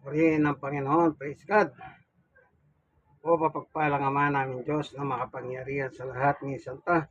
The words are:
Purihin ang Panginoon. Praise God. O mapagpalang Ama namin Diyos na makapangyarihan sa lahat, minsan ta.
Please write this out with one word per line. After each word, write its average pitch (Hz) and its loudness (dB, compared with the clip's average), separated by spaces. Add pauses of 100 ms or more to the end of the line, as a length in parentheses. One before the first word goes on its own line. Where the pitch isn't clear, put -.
Purihin 151 2
ang 143 2
Panginoon. 147 2
Praise 143 -12
God. 196 4 (1500)
O 165 4
mapagpalang 151 0
Ama 143 2
namin 131 -2
Diyos 147 -2
na 143 -4
makapangyarihan 131 -6
sa 127 -12
lahat, 131 0
minsan 135 -10
ta. 165 2